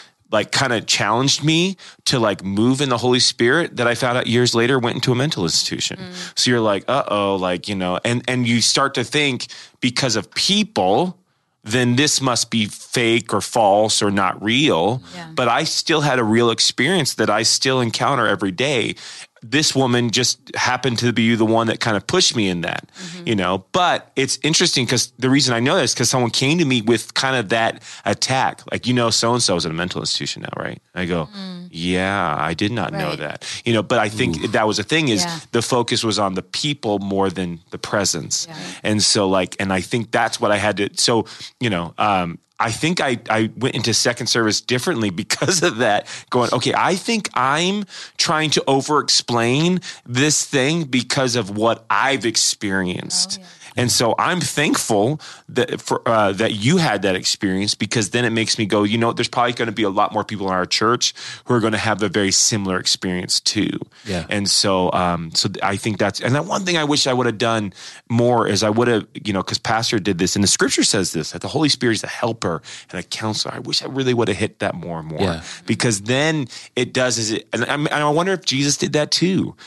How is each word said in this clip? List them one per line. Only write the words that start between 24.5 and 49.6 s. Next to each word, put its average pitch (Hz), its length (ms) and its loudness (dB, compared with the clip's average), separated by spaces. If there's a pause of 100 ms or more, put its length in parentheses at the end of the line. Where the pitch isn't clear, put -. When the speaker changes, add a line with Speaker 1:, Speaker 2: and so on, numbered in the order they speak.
Speaker 1:
'cause - 320 0
the 123 100 0
reason 131 240 4
I 117 80 0
know 143 160 2
this, 131 180 2
'cause 123 140 0
someone 123 220 2
came 147 280 2
to 175 60 2
me 131 160 2
with 110 320 0
kind 131 240 0
of 107 140 -2
that 113 320 0 (240)
attack. 123 560 0 (100)
Like, 95 140 -6
"You 123 80 2
know, 120 160 2
so-and-so 117 460 2
is 85 100 -2
in 82 40 -2
a 80 40 -4
mental 87 260 -4
institution - 420 -6
now, - 200 -8
right?" - 180 -8 (140)
I 90 100 -6
go, 85 320 -2
Speaker 2:
Mm. 185 340 -12
Speaker 1:
"Yeah, 90 680 -2
I 80 160 -2
did 104 180 -2
not 98 220 -4
know 76 160 -4
Speaker 2:
Right. 76 80 -6
Speaker 1:
that." 73 260 -10 (220)
You 117 80 2
know, 107 80 2
but 107 160 0
I 107 100 2
think 107 340 -2
Speaker 3:
Ooh. - 60 -2
Speaker 1:
that 110 180 2
was 104 120 0
the 104 40 -2
thing 156 260 0
is 98 160 2
Speaker 2:
Yeah. 165 140 -6 (140)
Speaker 1:
the 117 80 2
focus 120 440 0
was 104 140 0
on 98 180 0
the 90 60 -4
people 120 580 -2
more 98 280 0
than 87 320 -4 (100)
the 90 80 -10
presence. - 720 -2
Speaker 2:
Yeah. 160 80 -16 (260)
Speaker 1:
And 107 200 0
so, 101 260 2
like, 92 320 0
and 95 140 -2
I 92 80 0
think 117 280 -4
that's 117 300 0
what 107 120 2
I 104 40 4
had 101 220 0
to, 101 180 0
so, 113 300 2 (340)
you 120 80 -2
know, 85 300 -2
um, 92 400 0 (220)
I 117 100 0
think 160 300 -2
I, 131 180 0 (100)
I 110 300 2
went 127 160 -2
into 110 180 -2
second 117 360 0
service 110 320 2
differently 120 500 0
<laughs> 87 140 -4
because 165 400 -2
of 151 140 0
that, 107 280 2 (240)
going, 123 220 2
"Okay, 123 200 0
I 143 220 2
think 214 400 -2
I'm 170 500 0 (320)
trying 156 340 0
to 170 180 2
over-explain 135 1120 2 (260)